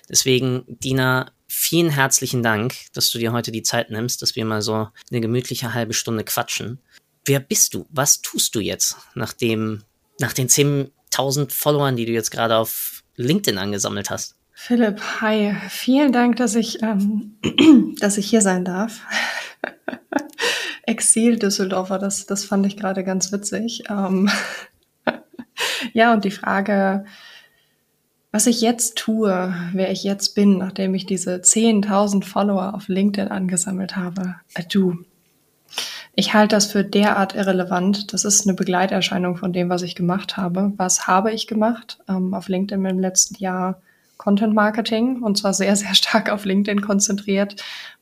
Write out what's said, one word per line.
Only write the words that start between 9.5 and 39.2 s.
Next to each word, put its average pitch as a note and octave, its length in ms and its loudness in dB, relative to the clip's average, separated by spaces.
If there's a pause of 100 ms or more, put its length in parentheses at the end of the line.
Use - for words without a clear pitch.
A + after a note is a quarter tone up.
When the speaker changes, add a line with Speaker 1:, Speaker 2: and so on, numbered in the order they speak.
Speaker 1:
nach A2+ 120 -2
den B2+ 160 -2
zehntausend C#3 1040 0
Followern, C#3+ 440 2
die A#2 100 -2
du A2+ 60 -2
jetzt A2+ 180 0
gerade A2+ 260 2
auf - 460 -2 (140)
LinkedIn B2+ 420 0
angesammelt G2+ 520 -4
hast? - 260 -8 (160)
Speaker 2:
Philipp, A3+ 480 0 (200)
hi. G#3+ 360 0 (120)
Vielen C4+ 440 2
Dank, A#3+ 240 4
dass A#3 180 0
ich, A3+ 280 -2
ähm, G#3 600 0
<clears throat> - 580 6
dass G3+ 180 0
ich G3+ 100 -2
hier A3+ 120 4
sein F#3 240 2
darf. F#3+ 420 -4
<laughs> - 40 -12 (1800)
Exil-Düsseldorfer, G3 1120 2
das, G3 280 -4
das G3 180 -4
fand G3 220 2
ich G3 100 -2
gerade F#3+ 280 -4
ganz F#3+ 280 -2
witzig. G3+ 560 -6
Ähm, G3 420 2 (760)
<laughs> - 880 -6
ja, A#3 200 6
und G3+ 120 2
die G3 60 0
Frage, G3 760 0 (1300)
was G#3+ 160 2
ich A3+ 140 4
jetzt A#3 360 0
tue, F#3+ 580 0 (180)
wer F#3+ 180 2
ich F#3+ 140 -4
jetzt G3 300 -2
bin, G3+ 240 6
nachdem F#3+ 360 -2
ich F#3+ 120 -4
diese F#3 340 -2
zehntausend G3+ 840 4
Follower G3 500 0
auf G3 140 -10
LinkedIn G3+ 420 0
angesammelt F#3+ 680 -4
habe. F3+ 400 -6 (180)
Äh, E3+ 160 -6
du, F3+ 340 2 (1080)
ich - 200 0
halte G#3+ 200 6
das G3+ 120 4
für G3+ 180 0
derart G3+ 500 2
irrelevant. F#3 800 0
Das - 120 -2
ist G3+ 220 2
eine F#3+ 80 4
Begleiterscheinung F3+ 800 0